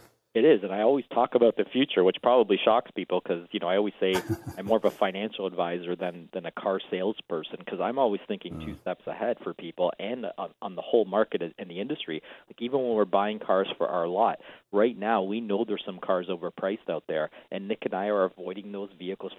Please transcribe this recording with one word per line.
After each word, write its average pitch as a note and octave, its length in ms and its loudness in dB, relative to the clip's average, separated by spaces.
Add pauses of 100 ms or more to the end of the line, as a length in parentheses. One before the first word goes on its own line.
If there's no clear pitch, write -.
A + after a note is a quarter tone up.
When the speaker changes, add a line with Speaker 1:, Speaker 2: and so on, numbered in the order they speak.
(320)
Speaker 1:
It A2+ 120 4
is, C3 180 6
and F#2+ 100 -6
I G2+ 100 0
always C3 300 2
talk B2 220 2
about A#2 220 6
the G2+ 80 2
future, B2 400 2
which F#2 180 4
probably A#2 420 6
shocks A#2 300 4
people F2+ 260 -2
'cause, F2 300 -4
you G#2+ 80 -4
know, F2 100 -4
I F#2 80 2
always G#2 220 2
say F#2+ 160 2
Speaker 2:
<laughs> F#2 420 -4
Speaker 1:
I'm F#2+ 100 -8
more A2+ 100 4
of G2+ 80 2
a G2 60 4
financial G2 540 -4
advisor F2 520 -2
than, F2 360 -8
than F2+ 140 -8
a D#2+ 60 -8
car G2 260 -2 (100)
salesperson F#2 680 -4 (100)
'cause F2+ 140 -6
I'm A2+ 180 -2
always G#2+ 300 2
thinking F2 320 -8
two D#2 140 -8
Speaker 2:
Mm. - 80 -16
Speaker 1:
steps - 260 -8
ahead - 340 -4
for E3+ 120 -8
people F2 440 -2
and A2+ 280 -6 (120)
on, F#2+ 120 -8 (120)
on F#2+ 140 -10
the F#2 60 -6
whole A2+ 220 4
market F#2+ 380 0 (160)
and G2+ 100 -12
the F2 120 -8
industry. A2 420 -6 (260)
Like, - 140 -16
even B2 180 -2
when B2 140 0
we're G#2+ 120 4
buying G#2 340 0
cars F#2+ 260 2 (100)
for - 120 0
our E2+ 180 0
lot, G2 320 2 (320)
right A2 260 4
now G#2 280 0
we G#2 160 -2
know G#2+ 240 0
there's G#2+ 200 -4
some F#2 140 -10
cars F2+ 300 0
overpriced F#2 600 -6
out F2+ 200 -4
there, D#2 220 -2 (200)
and G2 160 -8
Nick G#2+ 200 -6
and G2 80 -6
I F#2+ 120 -2
are G#2 160 2
avoiding F#2+ 480 -4
those G2+ 260 -8
vehicles F#2 420 -8